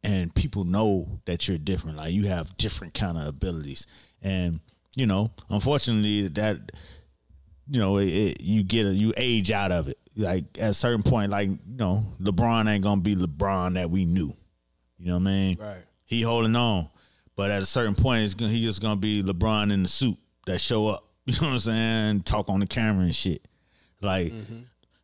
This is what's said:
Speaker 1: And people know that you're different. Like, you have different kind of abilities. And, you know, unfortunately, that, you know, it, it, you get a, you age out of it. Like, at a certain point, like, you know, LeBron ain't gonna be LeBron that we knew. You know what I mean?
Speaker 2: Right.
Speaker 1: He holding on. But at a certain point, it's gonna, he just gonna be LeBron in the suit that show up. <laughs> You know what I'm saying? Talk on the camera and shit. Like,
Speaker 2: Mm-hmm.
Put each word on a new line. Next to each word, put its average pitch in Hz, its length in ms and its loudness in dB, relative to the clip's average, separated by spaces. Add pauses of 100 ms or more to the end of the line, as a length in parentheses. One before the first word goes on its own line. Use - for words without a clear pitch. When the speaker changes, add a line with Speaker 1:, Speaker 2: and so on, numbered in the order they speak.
Speaker 1:
And 95 300 0
people 104 300 0
know 95 600 0
that 87 240 -4
you're 90 100 0
different. 78 380 -4
Like, 78 160 -6
you 101 140 2
have 85 320 -4
different - 360 -4
kind 87 220 -2
of 76 100 -4
abilities. 73 600 -6 (340)
And, 90 400 -2 (360)
you 131 100 0
know, 101 240 2 (180)
unfortunately, 104 800 0
that, 101 300 -2 (1120)
you 131 100 2
know, 98 180 2
it, 98 100 2
it, 92 340 0
you 104 220 2
get 107 220 2
a, 98 40 2
you 107 260 2
age 113 340 0
out 101 220 0
of 80 160 0
it. 67 100 -10 (160)
Like, 95 300 -2 (140)
at 110 120 0
a 98 40 0
certain 120 280 2
point, 104 280 4
like, 101 180 0
you 98 180 -2
know, 104 360 0 (180)
LeBron 107 500 2
ain't 101 140 2
gonna 101 160 4
be 101 160 2
LeBron 90 580 0
that 90 160 -2
we 95 140 2
knew. 85 300 0 (640)
You 87 80 -10
know 87 120 0
what 95 100 2
I 98 40 2
mean? 95 260 2
Speaker 2:
Right. 101 260 -12 (200)
Speaker 1:
He 117 180 -2
holding 117 340 2
on. 104 320 0 (480)
But 98 140 -2
at 98 120 0
a 92 40 -2
certain 110 280 0
point, 117 300 4
it's 98 100 -2
gonna, 110 180 -2
he 117 100 0
just 113 200 -2
gonna 107 180 0
be 104 220 0
LeBron 104 500 0
in 95 120 2
the 87 40 0
suit 117 280 0 (300)
that 90 140 -2
show 110 280 2
up. 101 160 -4 (120)
<laughs> - 100 -12
You 127 140 0
know 165 80 0
what 135 60 0
I'm 123 60 0
saying? 113 600 0
Talk 107 280 -2
on 98 100 2
the 101 60 0
camera 107 380 0
and 85 100 2
shit. - 320 -2 (540)
Like, 92 280 0
Speaker 2:
Mm-hmm. 110 300 -12 (460)